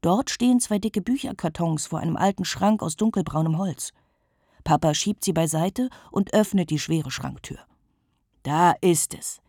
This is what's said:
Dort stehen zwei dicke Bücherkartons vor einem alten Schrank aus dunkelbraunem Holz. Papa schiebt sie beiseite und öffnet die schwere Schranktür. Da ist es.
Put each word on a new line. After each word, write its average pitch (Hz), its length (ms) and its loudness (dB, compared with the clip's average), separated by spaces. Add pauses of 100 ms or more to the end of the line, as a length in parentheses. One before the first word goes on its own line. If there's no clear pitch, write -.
Dort 190 300 2
stehen 247 280 4
zwei 214 200 0
dicke 214 240 -2
Bücherkartons 165 800 -2
vor 156 140 -6
einem 165 180 -4
alten 196 260 0
Schrank 208 380 2
aus - 140 -4
dunkelbraunem 165 640 0
Holz. - 320 -6 (720)
Papa 147 320 2
schiebt - 280 -4
sie 180 100 0
beiseite 165 560 0 (200)
und 196 240 -2
öffnet 202 380 2
die 151 80 0
schwere 156 320 -2
Schranktür. - 480 -10 (800)
Da 147 300 4 (100)
ist 175 320 2
es. - 340 -12